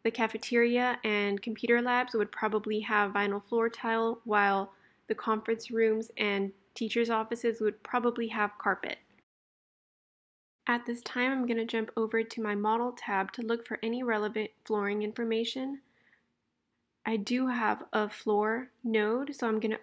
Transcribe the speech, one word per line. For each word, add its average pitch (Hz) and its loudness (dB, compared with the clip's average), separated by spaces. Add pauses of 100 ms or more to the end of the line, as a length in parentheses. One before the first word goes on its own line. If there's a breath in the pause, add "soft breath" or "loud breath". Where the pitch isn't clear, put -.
The 226 2
cafeteria 240 2
and 202 0
computer 240 2
labs 247 0
would 214 0
probably 214 0
have 208 2
vinyl 202 0
floor 226 2
tile, 226 -2
while 202 2 (360 loud breath)
the 220 0
conference 220 -2
rooms 226 2
and 196 0 (200)
teachers' 233 0
offices 226 0
would 214 0
probably 240 0
have 214 -2
carpet. - -2 (1700)
At 240 2
this 240 -4
time, 247 0
I'm 262 0
gonna 226 0
jump 226 -2
over 226 0
to 226 -8
my 208 -2
model 220 2
tab 196 -2
to - -8
look 233 -2
for - -6
any 233 -4
relevant 214 0 (160)
flooring 208 0
information. 233 -2 (1300 soft breath)
I 226 0
do 247 0
have 220 0
a 214 2
floor 214 0 (140)
node, 226 0
so 247 -2
I'm 220 0
gonna 220 0